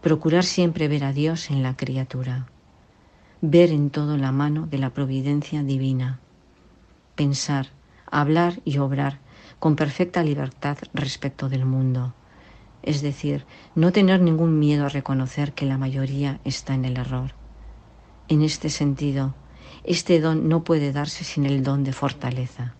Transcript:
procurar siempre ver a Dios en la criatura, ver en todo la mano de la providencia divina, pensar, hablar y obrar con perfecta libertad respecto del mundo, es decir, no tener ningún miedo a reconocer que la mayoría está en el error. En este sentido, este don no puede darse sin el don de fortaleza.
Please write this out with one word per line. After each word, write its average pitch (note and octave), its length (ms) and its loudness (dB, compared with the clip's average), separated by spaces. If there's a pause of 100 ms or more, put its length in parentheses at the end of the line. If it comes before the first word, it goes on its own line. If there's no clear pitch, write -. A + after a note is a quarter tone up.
procurar D#3 440 2
siempre E3 440 0
ver C#3+ 160 0
a C3+ 80 -2
Dios D#3 380 -2
en C3+ 120 0
la C3 140 -2
criatura, B2+ 720 -6 (960)
ver E3+ 280 8
en D3 200 2
todo D3 260 -2
la C3+ 160 0
mano D3 340 0
de D3 120 -4
la C3+ 120 -2
providencia C#3+ 720 -2
divina, C3 580 -2 (960)
pensar, C#3 500 0 (440)
hablar E3 540 2
y C#3 140 0
obrar C#3 400 -2 (400)
con D#3 180 2
perfecta F3 460 0
libertad C#3+ 560 -4 (160)
respecto C3+ 540 -6
del C3 180 0
mundo, C3 480 0 (680)
es D3 200 -2
decir, C#3+ 420 -4 (300)
no E3+ 180 4
tener F#3+ 300 6
ningún D#3+ 360 4
miedo D3 280 2
a C#3 40 -2
reconocer C#3 600 -2
que - 140 -4
la C3+ 100 0
mayoría C3+ 680 -2
está C3+ 300 -4
en C3 100 0
el B2+ 120 -2
error. B2+ 360 -4 (960)
En D3+ 140 6
este D#3 280 -2
sentido, C#3 640 -2 (500)
este F3 360 4
don D#3 280 2
no E3 160 2
puede D3 280 2
darse D3 320 -6
sin D3 200 -2
el C#3 180 2
don C#3 220 2
de C3+ 80 -2
fortaleza. B2+ 880 -4